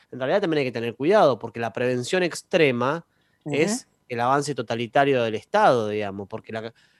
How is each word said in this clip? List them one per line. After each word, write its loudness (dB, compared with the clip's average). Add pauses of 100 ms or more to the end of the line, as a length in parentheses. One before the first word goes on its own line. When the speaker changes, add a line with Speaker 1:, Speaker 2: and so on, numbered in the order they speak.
(120)
Speaker 1:
en -10
realidad 0
también 0
hay 0
que -6
tener -6
cuidado, 4
porque -10
la -4
prevención -2
extrema 0 (400)
Speaker 2:
Ujú. -4
Speaker 1:
es 0 (220)
el -6
avance 0
totalitario 0
del -2
Estado, 2
digamos, -4
porque -14
la, -10 (260)